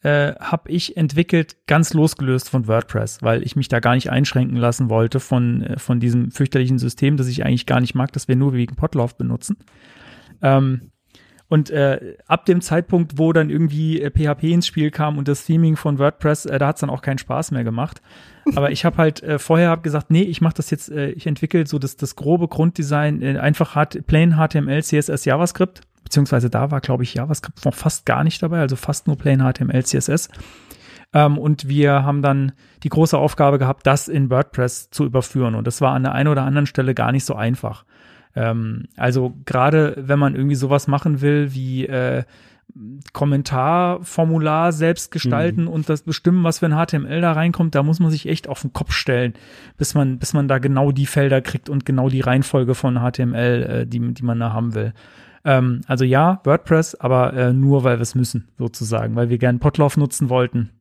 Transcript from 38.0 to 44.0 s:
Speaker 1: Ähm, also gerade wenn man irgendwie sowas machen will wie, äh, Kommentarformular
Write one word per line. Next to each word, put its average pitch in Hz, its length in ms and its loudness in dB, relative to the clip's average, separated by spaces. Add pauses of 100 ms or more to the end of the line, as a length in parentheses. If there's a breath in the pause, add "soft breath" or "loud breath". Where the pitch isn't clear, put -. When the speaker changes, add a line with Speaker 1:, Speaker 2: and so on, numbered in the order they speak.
Speaker 1:
Ähm, 113 600 -4
also 127 400 0 (100)
gerade 147 520 2
wenn 139 220 0
man 143 160 2
irgendwie 143 200 0
sowas 139 320 0
machen 143 340 0
will 147 320 2
wie, 131 320 -6
äh, 127 380 -2 (920 soft breath)
Kommentarformular 160 1600 0